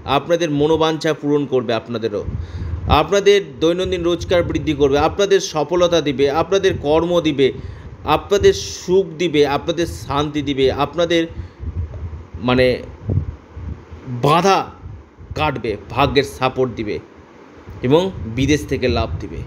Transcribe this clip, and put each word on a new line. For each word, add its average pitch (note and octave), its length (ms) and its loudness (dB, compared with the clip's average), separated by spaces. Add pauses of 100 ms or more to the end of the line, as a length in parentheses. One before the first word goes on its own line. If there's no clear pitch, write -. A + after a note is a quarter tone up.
আপনাদের D#3 460 0
মনোবাঞ্ছা D#3 640 2
পূরণ D3 320 0
করবে A#2 280 0
আপনাদেরও, A2 500 -4 (640)
আপনাদের F#3+ 540 4 (180)
দৈনন্দিন F3+ 420 0
রোজগার F3 400 0
বৃদ্ধি D#3 300 -2
করবে, C#3 260 4
আপনাদের F#3+ 420 2
সফলতা E3+ 600 2
দিবে, C#3 300 2
আপনাদের F3 480 2
কর্ম E3 420 2
দিবে, C#3 320 2 (520)
আপনাদের G3 480 4
সুখ F#3 540 0
দিবে, D3+ 400 2
আপনাদের D3+ 400 -2
শান্তি D3 560 -2
দিবে, C3+ 300 2
আপনাদের E3 540 0 (1080)
মানে B2+ 480 0 (1300)
বাধা D3+ 640 2 (640)
কাটবে, B2+ 420 -2 (140)
ভাগ্যের C3 340 2
support B2+ 480 -2
দিবে G2+ 260 -6 (840)
এবং E3 280 2 (160)
বিদেশ C3+ 420 0
থেকে B2 200 -2
লাভ A#2 220 0 (100)
দিবে। - 160 -10 (100)